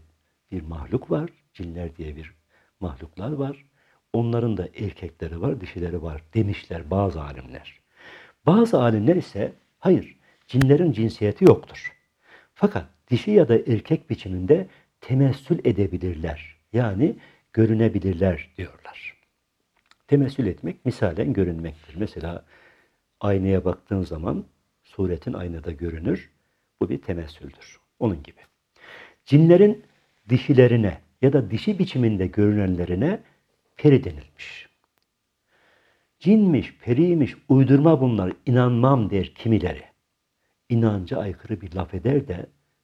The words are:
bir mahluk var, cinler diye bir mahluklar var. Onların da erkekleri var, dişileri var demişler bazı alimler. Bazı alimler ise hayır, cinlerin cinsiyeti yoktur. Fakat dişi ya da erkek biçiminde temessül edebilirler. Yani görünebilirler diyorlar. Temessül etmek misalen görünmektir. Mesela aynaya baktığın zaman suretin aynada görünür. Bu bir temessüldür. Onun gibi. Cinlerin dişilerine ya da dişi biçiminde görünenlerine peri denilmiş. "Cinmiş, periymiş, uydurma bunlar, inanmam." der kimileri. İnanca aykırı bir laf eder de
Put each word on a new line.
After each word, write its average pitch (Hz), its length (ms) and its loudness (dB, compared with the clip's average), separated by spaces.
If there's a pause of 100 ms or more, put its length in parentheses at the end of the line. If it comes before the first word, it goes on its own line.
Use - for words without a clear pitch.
(500)
bir 92 120 -8
mahluk 78 480 -10
var, 160 200 -4 (220)
cinler 85 440 -12
diye 76 200 -12
bir 78 180 -18 (460)
mahluklar 90 520 -10
var. 139 320 -8 (480)
Onların 117 440 -2
da 90 120 -8 (100)
erkekleri 85 600 -10
var, 131 200 -6
dişileri 87 420 -10
var 80 200 -12 (120)
demişler 95 560 -4
bazı 92 320 -2
alimler. 64 580 -18 (680)
Bazı 196 360 4
alimler 117 340 2
ise 120 360 -6 (260)
hayır, - 380 0 (300)
cinlerin 139 460 4
cinsiyeti 104 520 -2
yoktur. - 480 4 (600)
Fakat 202 320 -2 (240)
dişi 127 200 -2
ya 175 180 6
da 226 60 4
erkek 147 560 -2
biçiminde 101 580 -2 (320)
temessül 135 640 0
edebilirler. 90 920 -4 (160)
Yani 117 440 -2 (360)
görünebilirler 98 1080 0
diyorlar. - 580 -16 (920)
Temessül 135 400 0
etmek - 380 -8
misalen 113 480 -4
görünmektir. 82 640 -6
Mesela 87 480 -10 (760)
aynaya 95 440 0
baktığın 92 380 -4
zaman 87 420 -6 (380)
suretin 90 500 -6
aynada 85 400 -10
görünür. 85 580 -6 (500)
Bu - 80 -2
bir 135 140 -8
temessüldür. - 800 -12 (180)
Onun 92 240 -2
gibi. - 180 -20 (840)
Cinlerin 175 600 6 (440)
dişilerine 120 720 4 (220)
ya 135 100 4
da 117 180 0
dişi 175 280 -4
biçiminde 113 480 0
görünenlerine 98 920 0 (560)
peri 139 280 6
denilmiş. - 640 -16 (1500)
"Cinmiş, 185 600 2
periymiş, 151 580 0 (120)
uydurma 139 520 6
bunlar, 104 320 0 (140)
inanmam." 123 640 2
der 92 240 -4
kimileri. 107 500 -2 (840)
İnanca 110 500 0
aykırı 98 420 -8
bir 87 120 -16
laf - 220 -8
eder 135 340 -2
de 87 180 -8 (380)